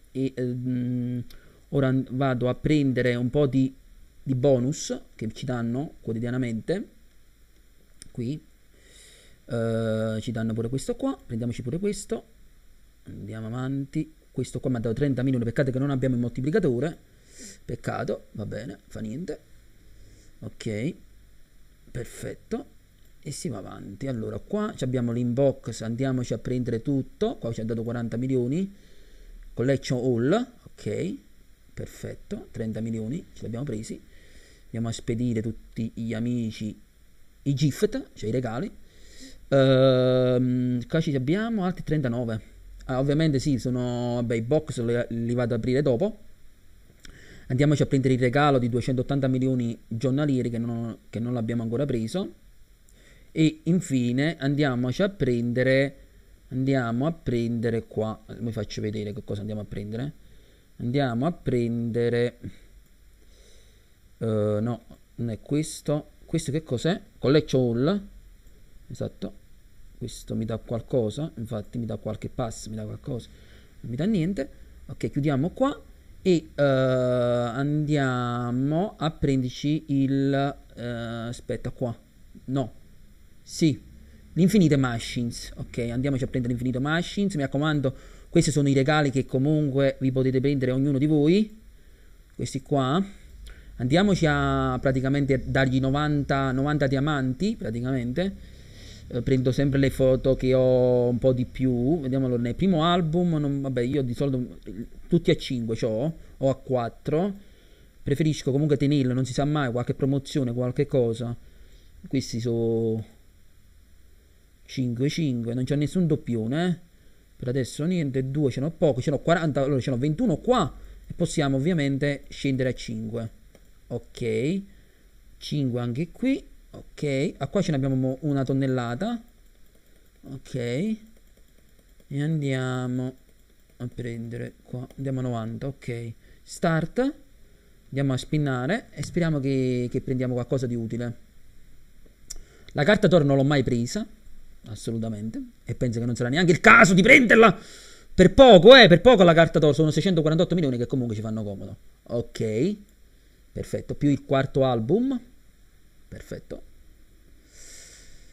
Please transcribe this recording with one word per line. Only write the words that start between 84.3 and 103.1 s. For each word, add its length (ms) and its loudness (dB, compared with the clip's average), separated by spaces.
L'Infinite 440 4
Machines. 800 -4
Ok, 240 -10
andiamoci 460 -2
a 20 -4
prendere 280 -2
l'Infinite 260 -2
Machines. 560 -2
Mi 60 0
raccomando, 520 0
questi 220 2
sono 180 2
i 40 4
regali 380 4
che 140 0
comunque 760 2
vi 100 0
potete 300 2
prendere 320 0
ognuno 260 2
di 80 2
voi. 540 2
Questi 260 -8
qua. 400 2
Andiamoci 500 4
a 540 2
praticamente 640 0
dargli 320 2
novanta, 720 0
novanta 380 2
diamanti, 680 0
praticamente. 920 -4
Eh, 140 -4
prendo 280 2
sempre 300 2
le 100 4
foto 460 4
che 180 2
ho 540 4
un 100 0
po' 140 4
di 120 0
più. 560 2
Vediamolo 360 0
nel 180 -2
primo 300 2
album. 500 2